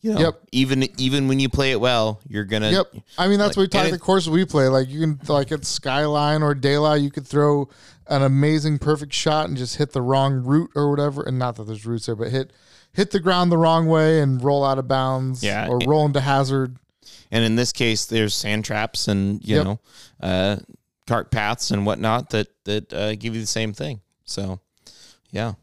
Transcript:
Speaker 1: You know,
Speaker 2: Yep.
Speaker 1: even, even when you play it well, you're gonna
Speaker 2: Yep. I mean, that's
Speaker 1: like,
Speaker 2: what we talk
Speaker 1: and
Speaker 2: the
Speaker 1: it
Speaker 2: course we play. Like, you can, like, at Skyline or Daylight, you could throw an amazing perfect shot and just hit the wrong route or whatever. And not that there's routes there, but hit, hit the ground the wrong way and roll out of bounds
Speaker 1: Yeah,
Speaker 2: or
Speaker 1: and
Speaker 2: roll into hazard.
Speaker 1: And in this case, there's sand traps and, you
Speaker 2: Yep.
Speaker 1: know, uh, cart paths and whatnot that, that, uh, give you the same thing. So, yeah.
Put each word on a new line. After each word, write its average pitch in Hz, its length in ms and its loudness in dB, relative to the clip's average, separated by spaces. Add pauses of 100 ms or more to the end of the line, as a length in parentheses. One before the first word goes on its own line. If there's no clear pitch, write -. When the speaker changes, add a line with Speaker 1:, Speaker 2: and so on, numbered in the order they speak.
Speaker 1:
You 214 120 -2
know, 175 60 0
Speaker 2:
Yep. 160 320 0
Speaker 1:
even, 131 480 0
even 131 280 0
when 135 120 2
you 131 100 2
play 135 220 0
it 113 80 0
well, 110 480 2
you're 104 160 -4
gonna 107 280 0
Speaker 2:
Yep. 185 240 0 (220)
I 180 100 2
mean, 202 120 4
that's 208 120 2
Speaker 1:
like, - 60 -4
Speaker 2:
what 196 60 2
we 190 60 2
talk - 160 2
Speaker 1:
and 160 80 0
Speaker 2:
the - 20 -2
Speaker 1:
it 170 60 -10
Speaker 2:
course 185 260 2
we 170 180 2
play. 139 220 2
Like, 131 220 2
you 143 100 -10
can, 156 280 0
like, 143 240 0
at 139 140 -6
Skyline 147 800 0
or 147 100 2
Daylight, 147 480 2
you 143 80 0
could 143 160 -10
throw 147 420 2 (380)
an 143 160 0
amazing 147 560 2
perfect 147 360 -2
shot 156 340 0
and 139 100 -4
just 123 200 -6
hit - 160 -2
the 131 80 -2
wrong 135 420 0
route 147 320 2
or 147 160 2
whatever. 143 320 -2
And 127 160 -4
not 123 160 -4
that 110 80 -14
there's 107 220 -10
routes 117 200 -6
there, 113 100 -4
but 113 140 -4
hit, 131 240 -4 (400)
hit 208 180 0
the 196 80 0
ground 180 320 2
the 170 60 4
wrong 165 300 4
way 160 340 4
and 131 200 0
roll 143 220 2
out 135 140 2
of 131 100 -6
bounds 131 560 -2
Speaker 1:
Yeah, 104 240 -2
Speaker 2:
or 123 100 0
Speaker 1:
and 123 100 0
Speaker 2:
roll 151 180 4
into 143 160 0
hazard. 135 560 0 (540)
Speaker 1:
And 113 120 2
in 113 120 2
this 120 160 0
case, 113 340 0
there's 110 300 0
sand 107 300 -4
traps - 420 -4
and, 101 360 0
you 104 120 0
Speaker 2:
Yep. 98 100 4
Speaker 1:
know, 104 140 -4 (420)
uh, 92 360 0 (500)
cart 117 240 -2
paths 107 400 -2
and 101 160 -2
whatnot 110 420 -2
that, 107 180 -2 (180)
that, 104 280 -6
uh, 107 220 -4
give 110 180 -8
you 113 80 -6
the 107 60 -8
same 110 260 -4
thing. 139 280 -10 (240)
So, 95 340 -8 (720)
yeah. 107 320 -6